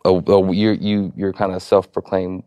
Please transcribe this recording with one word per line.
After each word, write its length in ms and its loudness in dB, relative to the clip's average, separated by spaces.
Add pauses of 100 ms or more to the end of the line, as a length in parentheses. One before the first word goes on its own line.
a, 40 4
a, 440 2
you're, 200 2
you, 420 -2
you're 180 -4
kinda 260 -4
self-proclaimed 880 -2